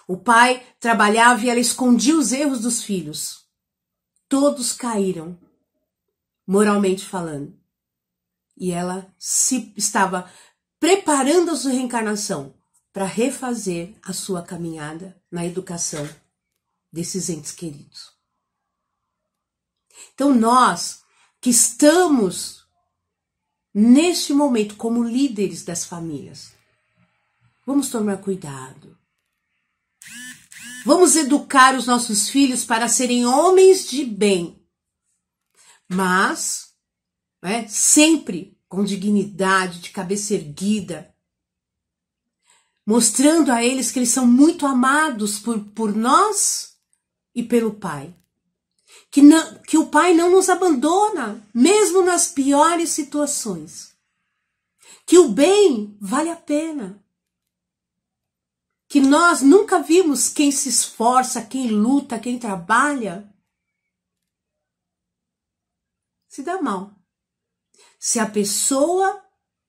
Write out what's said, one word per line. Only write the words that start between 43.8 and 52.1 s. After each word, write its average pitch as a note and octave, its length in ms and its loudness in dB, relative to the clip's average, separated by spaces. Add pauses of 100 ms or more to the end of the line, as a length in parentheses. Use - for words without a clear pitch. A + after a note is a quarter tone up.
que - 80 -6
eles B3 120 0
são B3+ 160 0
muito C#4+ 380 4
amados C4 760 0
por, A3+ 180 -6 (120)
por G#3 240 -6
nós D#4 800 0 (580)
e A#3+ 80 -6
pelo A3+ 320 -2
Pai. D#3+ 400 -12 (960)
Que C#4 120 2
não, D#4 400 8
que - 140 -2
o D#4 120 2
Pai E4 260 2
não E4+ 160 4
nos F#4 180 4
abandona, F4 1040 0
mesmo F4+ 520 4
nas F4 240 0